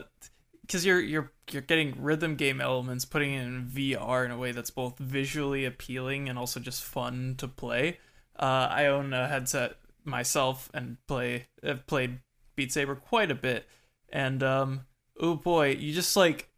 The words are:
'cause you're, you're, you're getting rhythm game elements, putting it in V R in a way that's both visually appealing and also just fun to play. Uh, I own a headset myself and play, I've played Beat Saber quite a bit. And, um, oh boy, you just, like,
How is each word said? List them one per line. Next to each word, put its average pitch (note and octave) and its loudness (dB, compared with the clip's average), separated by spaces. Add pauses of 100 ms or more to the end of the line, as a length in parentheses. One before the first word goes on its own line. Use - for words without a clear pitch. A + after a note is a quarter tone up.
(680)
'cause F3 -2
you're, F#3 6
you're, C#3 -2 (180)
you're C#3 -6
getting C#3+ 2
rhythm D#3 0
game C3+ 0
elements, B2+ -2
putting C#3+ 0
it C3 -4
in B2 -6
V C3+ -2
R B2+ 0
in B2 -2
a A#2+ -6
way B2 -4
that's A#2+ -8
both B2+ -6
visually C#3 -2
appealing C3 -6
and B2 -6
also B2 -6
just B2 -8
fun B2+ -4
to C#3 -6
play. C3 -2 (400)
Uh, C3 2
I C#3+ 2
own C#3 2
a B2+ 0
headset C3 -2 (260)
myself C3 0
and B2 -8 (100)
play, B2 -2 (160)
I've C#3+ -4
played B2+ 0 (360)
Beat C3+ -2
Saber C#3 0
quite G#3 2
a C3+ 0
bit. B2+ -2 (420)
And, C3+ 0
um, C3+ 2 (380)
oh E3+ 2
boy, D#3 4
you D3 -2
just, F3 0
like, F3 6